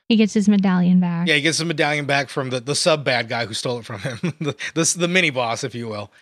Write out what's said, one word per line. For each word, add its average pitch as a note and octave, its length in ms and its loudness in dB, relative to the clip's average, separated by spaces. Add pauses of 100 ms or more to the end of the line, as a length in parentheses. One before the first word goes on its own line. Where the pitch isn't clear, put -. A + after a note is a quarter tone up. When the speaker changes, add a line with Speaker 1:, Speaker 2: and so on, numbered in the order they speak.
Speaker 1:
He A#3 80 4
gets G#3+ 180 4
his G3+ 140 2
medallion F3+ 540 4
back. F3 260 0
Speaker 2:
Yeah, D#3 80 4
he D3 60 4
gets D3+ 160 2
the D#3+ 80 -2
medallion D3+ 400 -2
back C#3 240 0
from C3 220 -4
the, B2+ 100 -4
the C3 120 -4
sub D#3 300 2
bad A#2+ 240 0
guy A#2 200 -4
who G#2 60 -12
stole B2 260 -6
it A2 60 -16
from A2 140 -12
him. A#2+ 220 -8
<laughs> F3 180 -4
The, C#3+ 160 -4 (200)
the, D#3+ 240 0
the F3 100 0
mini F3 200 2
boss, A#2+ 360 -2
if A#2+ 100 -8
you A#2 140 -8
will. G#2 200 -8 (120)